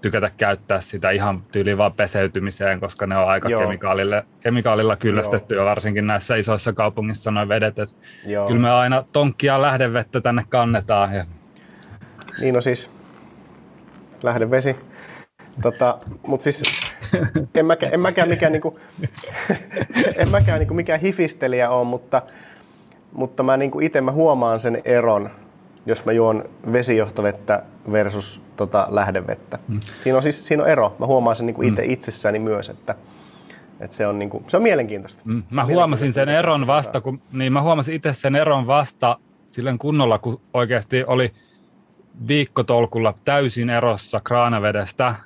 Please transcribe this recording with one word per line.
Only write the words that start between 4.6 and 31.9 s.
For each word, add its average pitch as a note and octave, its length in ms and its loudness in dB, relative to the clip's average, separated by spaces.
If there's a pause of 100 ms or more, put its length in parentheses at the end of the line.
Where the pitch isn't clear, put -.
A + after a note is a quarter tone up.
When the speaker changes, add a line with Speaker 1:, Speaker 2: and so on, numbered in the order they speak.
Speaker 1:
kyllästetty, G#2+ 580 0
Speaker 2:
Joo. G2 100 2
Speaker 1:
ja G2+ 60 4
varsinkin G#2 360 -2
näissä G#2+ 300 0
isoissa A2 360 0
kaupungissa G#2+ 580 -2
noi G#2 180 0
vedet, G#2+ 300 0
et - 180 -8 (300)
Speaker 2:
Joo. G2+ 220 -2
Speaker 1:
kyllä A#2 120 2
me A#2+ 100 4
aina B2 420 4
tonkkia C#3 500 2
lähdevettä B2+ 580 0
tänne A#2+ 280 0
kannetaan, G#2+ 680 2
ja F#2+ 100 -4 (1160)
Speaker 2:
Niin, C3 140 0
no B2 60 2
siis, B2 300 -4 (1300)
lähdevesi. B2 540 0 (840)
Tota, A#2+ 360 0 (280)
mut C3+ 140 -2
siis, C#3+ 220 -2 (920)
en D#3+ 120 4
mäkä-, E3 260 0
en E3+ 80 2
mäkään F3 280 2
mikään E3+ 240 2
niinku, D#3 260 -2 (680)
<laughs> - 680 -2
en F3 140 2
mäkään G3 280 4
niinku D3+ 160 -2
mikään E3 260 0
hifistelijä D3 680 0
oo, B2 140 2
mutta, B2 380 -2 (880)
mutta C3 300 -4
mä C3 140 4
niinku C#3 240 -2
ite D#3 200 2
mä C3 120 0
huomaan B2+ 480 2
sen A#2 240 -2
eron, A2+ 460 2 (560)
jos A2+ 180 -2
mä A2+ 80 0
juon A2+ 320 2 (280)
vesijohtovettä G#2+ 880 0 (300)
versus G2+ 500 -2 (140)
tota G2+ 340 0
lähdevettä. G2 680 -4 (100)
Speaker 1:
Mm. G#2+ 120 -4 (200)
Speaker 2:
Siinä C3 160 2
on C3 60 4
siis, D3 240 -2
siinä D3+ 160 0
on C#3+ 60 2
ero. A#2+ 300 2
Mä A#2 80 -4
huomaan A#2+ 300 2
sen A#2 100 -6
niinku A#2 160 -4
ite A2+ 200 2
Speaker 1:
Mm. A#2 80 -2